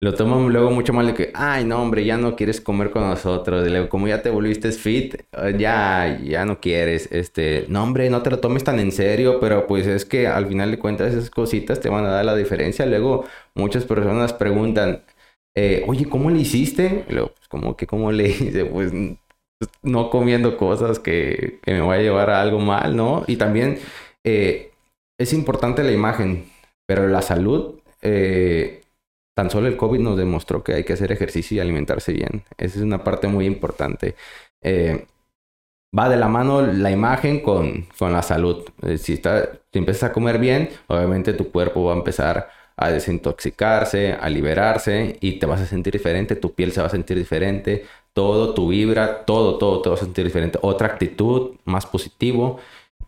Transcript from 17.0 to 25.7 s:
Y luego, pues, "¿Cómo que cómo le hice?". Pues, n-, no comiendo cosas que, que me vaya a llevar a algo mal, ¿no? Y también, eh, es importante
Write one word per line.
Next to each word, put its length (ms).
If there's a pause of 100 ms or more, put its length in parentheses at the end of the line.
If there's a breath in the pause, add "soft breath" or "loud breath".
Y 40
luego, 220
pues, 120
"¿Cómo 300
que 100
cómo 240
le 180
hice?". 360
Pues, 260
n-, 260 (640)
no 280
comiendo 480
cosas 420
que, 640
que 100
me 80
vaya 200
a 20
llevar 260
a 120
algo 180
mal, 360
¿no? 320
Y 100
también, 420 (460 loud breath)
eh, 460 (460)
es 160
importante 500